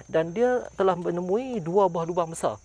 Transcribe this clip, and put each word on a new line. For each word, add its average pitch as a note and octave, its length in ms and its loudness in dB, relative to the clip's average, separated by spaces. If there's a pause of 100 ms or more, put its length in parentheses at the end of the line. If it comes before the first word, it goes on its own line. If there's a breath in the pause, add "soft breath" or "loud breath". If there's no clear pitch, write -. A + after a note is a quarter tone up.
dan D#3+ 240 0
dia A#3+ 320 2 (160)
telah F#3+ 160 4
menemui F3+ 640 -2
dua F3+ 320 2
buah E3 160 -2
lubang E3+ 240 -2
besar. C#3+ 240 -4 (100)